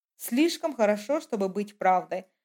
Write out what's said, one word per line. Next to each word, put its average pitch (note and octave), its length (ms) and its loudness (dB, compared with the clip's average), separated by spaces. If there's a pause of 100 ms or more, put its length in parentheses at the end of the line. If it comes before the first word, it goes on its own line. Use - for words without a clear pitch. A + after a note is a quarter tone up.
(160)
"Слишком D#4 580 0
хорошо, G#3+ 460 0
чтобы G3 300 -4
быть G3+ 280 -8
правдой. F#3 480 0 (200)